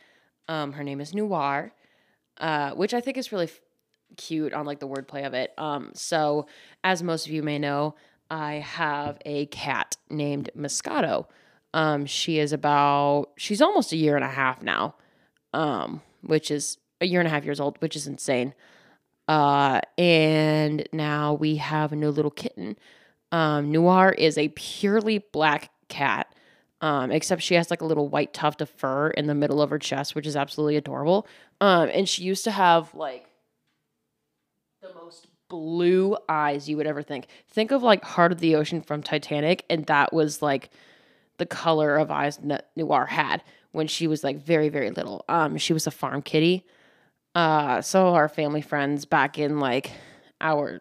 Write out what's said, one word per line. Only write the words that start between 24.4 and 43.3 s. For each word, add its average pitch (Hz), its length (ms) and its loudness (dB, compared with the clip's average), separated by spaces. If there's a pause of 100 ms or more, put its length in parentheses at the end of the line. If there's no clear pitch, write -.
purely 214 680 -2 (160)
black 147 380 0 (180)
cat, - 460 -4 (480)
um, 139 280 -2
except 160 300 -2
she - 140 0
has, 170 160 2
like, 170 100 -4
a 165 60 -6
little 151 200 0
white 147 280 -2
tuft 151 260 -2
of 147 80 -6
fur 139 440 -2
in 147 140 -2
the 147 80 0
middle 147 280 2
of 143 80 2
her 151 80 -2
chest, 139 360 -6
which 151 120 -6
is 147 100 -6
absolutely 147 400 -2
adorable. 147 500 0 (320)
Um, 175 360 4
and 190 120 0
she - 160 -4
used 190 220 -4
to 226 60 -2
have, 170 440 4
like, 139 320 -10 (1600)
the 190 100 -20
most 170 340 -20 (220)
blue 175 680 2 (100)
eyes 147 400 0
you 151 80 -2
would 151 100 -2
ever 151 160 -4
think. 139 260 -10 (200)
Think 220 220 0
of, 269 120 2
like, 208 220 6
Heart 175 280 4
of 170 80 -4
the 160 160 4
Ocean 151 260 -2
from 151 200 -6
Titanic, 151 680 -2
and 160 160 0
that 143 260 4
was, 156 300 0
like, 139 260 -2 (720)
the 175 80 -2
color 151 500 2
of 151 140 2
eyes 147 340 -2
N-, 147 160 -2 (160)
Noir 147 300 2
had 143 360 -2 (300)